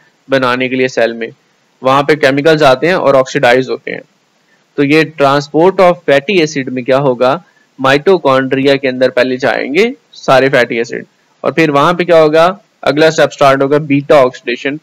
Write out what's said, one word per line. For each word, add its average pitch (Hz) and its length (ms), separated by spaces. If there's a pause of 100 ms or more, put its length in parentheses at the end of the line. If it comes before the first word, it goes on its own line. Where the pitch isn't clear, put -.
(280)
बनाने 127 400
के 127 80
लिए 127 120
cell 117 260
में, 113 140 (540)
वहां 135 220
पे 151 120
chemicals 147 480
आते 131 220
हैं 180 80
और 139 220
oxidize 131 540
होते - 200
हैं। - 120 (760)
तो 147 60
ये 156 180 (200)
transport 151 580
of 175 160 (120)
fatty 143 320
acid 147 280
में 127 160
क्या 131 140
होगा, 127 340 (460)
mitochondria 135 1000
के 135 120
अंदर 127 220
पहले 127 280
जाएंगे 131 540 (200)
सारे 135 360
fatty 123 300
acid, 120 280 (380)
और 131 80
फिर 160 180
वहां 147 240
पे 175 100
क्या 170 140
होगा, 160 280 (380)
अगला 151 260
स्टेप 156 200
substrat 139 320
होगा 139 160
beta 143 460
oxidation। 131 580